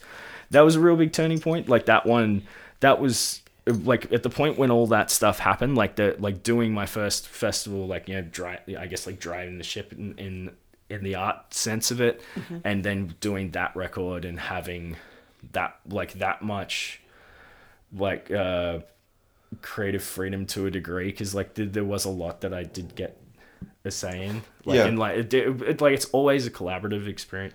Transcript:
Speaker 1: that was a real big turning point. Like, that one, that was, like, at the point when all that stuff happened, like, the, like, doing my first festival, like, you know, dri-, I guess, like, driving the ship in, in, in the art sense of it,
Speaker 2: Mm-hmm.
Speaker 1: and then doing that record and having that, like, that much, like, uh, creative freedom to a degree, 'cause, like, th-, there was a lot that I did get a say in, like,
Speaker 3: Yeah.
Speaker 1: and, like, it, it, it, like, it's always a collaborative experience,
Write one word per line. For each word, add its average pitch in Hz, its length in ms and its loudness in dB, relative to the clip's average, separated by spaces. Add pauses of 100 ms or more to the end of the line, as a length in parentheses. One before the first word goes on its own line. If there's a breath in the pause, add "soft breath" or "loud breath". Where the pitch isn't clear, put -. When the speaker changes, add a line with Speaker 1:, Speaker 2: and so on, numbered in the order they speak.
(500 loud breath)
Speaker 1:
that 139 120 10
was 160 140 10
a 156 40 4
real 170 160 8
big 156 160 4
turning 160 280 2
point. 160 280 0
Like, 117 180 6
that - 200 8
one, 107 360 4 (380 soft breath)
that 135 200 8
was, - 420 0 (240)
like, 120 460 2
at 117 100 2
the 120 80 -2
point 147 280 0
when 131 120 4
all 117 180 6
that 107 220 2
stuff - 280 2
happened, 123 380 2
like, 104 200 2
the, 101 220 4
like, 101 240 -4
doing 117 300 2
my 101 140 -2
first 101 420 -4
festival, 98 580 -4
like, 90 220 -6
you 95 80 -6
know, 95 60 -4
dri-, 90 560 -10
I 92 80 -8
guess, 90 200 -8
like, 98 120 -10
driving 90 400 -8
the 85 60 -10
ship - 280 -10
in, - 260 -10
in, 92 320 -10 (380)
in 101 160 -8
the 95 120 -2
art - 360 -4
sense - 380 -2
of 123 100 -2
it, 117 220 2 (140)
Speaker 2:
Mm-hmm. - 280 -10
Speaker 1:
and 98 200 0
then 98 360 -2
doing 95 300 -2
that 90 260 -4
record 90 480 -6
and 87 160 -10
having 87 560 -8 (560 soft breath)
that, - 240 -2 (100)
like, 92 280 -6
that 95 260 -2
much, 101 600 -6 (920 soft breath)
like, 95 360 -4
uh, 90 480 0 (840)
creative 98 400 -4
freedom 95 440 -6
to 98 200 -4
a 95 40 0
degree, 90 420 -4
'cause, 98 220 -6
like, 98 200 -4
th-, 104 180 -4
there 104 120 -2
was 98 200 -2
a 98 60 -2
lot 87 320 -6
that 92 120 -6
I 90 80 -8
did 87 320 -10
get - 220 -8 (680 soft breath)
a 98 60 -6
say 92 340 -8
in, 104 180 -6 (220)
like, 95 120 2
Speaker 3:
Yeah. 110 100 8
Speaker 1:
and, 113 120 2
like, 104 200 0
it, 117 160 0
it, 131 280 2
it, 151 180 -2
like, 143 140 6
it's 127 120 -2
always 139 400 4
a 117 40 -6
collaborative 101 580 -6
experience, 95 460 -10